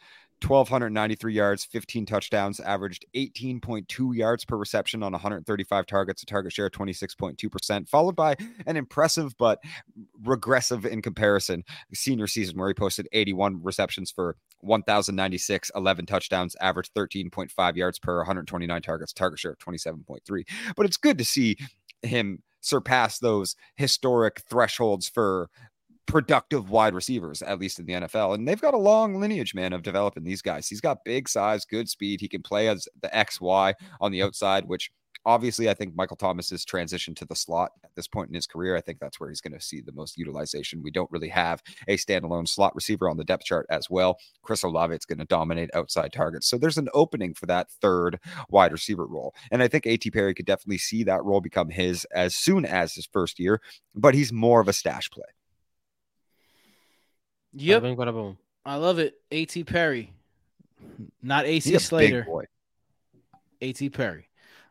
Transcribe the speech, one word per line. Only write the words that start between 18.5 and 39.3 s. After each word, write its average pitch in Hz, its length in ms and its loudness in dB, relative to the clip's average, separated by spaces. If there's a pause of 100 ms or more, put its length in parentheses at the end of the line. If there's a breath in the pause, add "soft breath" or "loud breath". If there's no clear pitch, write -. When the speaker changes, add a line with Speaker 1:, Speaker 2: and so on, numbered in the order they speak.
Speaker 1:
targets, 80 300 -8
target 87 280 -2
share 87 100 -6
of - 80 -16
twenty-seven 82 460 -10
point - 200 -16
three. 95 200 -6 (320 loud breath)
But 208 100 4
it's 175 100 0
good 277 220 4
to 120 60 -2
see 113 320 2 (460 loud breath)
him 110 380 -2 (200)
surpass 127 580 2
those 107 380 0 (200 soft breath)
historic 123 720 2
thresholds 110 580 2
for 95 440 0 (560 soft breath)
productive 139 640 2
wide 107 240 6
receivers, 90 480 -6
at 95 160 -4
least 92 200 -6
in 87 60 -14
the 87 80 -6
N 90 120 -4
F 82 100 -10
L. 104 180 2
And 107 160 -2
they've 202 100 2
got 294 140 4
a 254 60 2
long 208 420 6
lineage, 202 340 -2
man, 92 200 -2
of 90 80 -6
developing 98 420 0
these 92 160 -6
guys. 80 260 -4
He's 107 140 -8
got 143 240 -2
big 127 240 -4
size, 107 380 0
good 110 240 -4
speed. 101 320 -4
He 98 60 -8
can 90 120 -8
play 104 280 2
as 98 200 -2 (140)
the - 120 -6
X, 107 240 0
Y 95 360 4 (260 loud breath)
on 101 120 0
the 92 100 -2
outside, 98 440 0
which 90 240 -6 (360)
obviously 117 440 2
I 98 40 2
think 92 220 -8
Michael 92 220 -4
Thomas's 90 480 -4
transition 87 480 -6
to - 100 -14
the 82 100 -12
slot 85 380 -2 (100)
at - 120 -20
this 87 120 -12
point 104 220 -8
in - 60 -12
his 85 120 -6
career, 90 300 -4
I 82 60 -2
think 80 180 -12
that's - 180 -12
where 73 120 -12